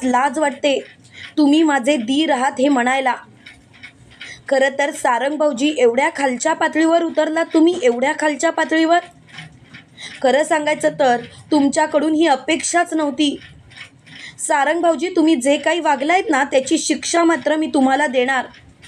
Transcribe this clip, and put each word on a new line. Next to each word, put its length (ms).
लाज 360
वाटते. 400
तुम्ही 260
माझे 340
दीर 340
आहात 280
हे 100
म्हणायला. 460
खरं 200
तर 120
सारंग 460
भाऊजी, 400
एवढ्या 380
खालच्या 380
पातळीवर 500
उतरला 400
तुम्ही, 400
एवढ्या 360
खालच्या 320
पातळीवर. 480
खरं 220
सांगायचं 460
तर 220
तुमच्याकडून 640
ही 140
अपेक्षाच 680
नव्हती. 460
सारंग 340
भाऊजी, 280
तुम्ही 260
जे 220
काही 220
वागलायत 500
ना, 140
त्याची 340
शिक्षा 460
मात्र 320
मी 120
तुम्हाला 400
देणार 380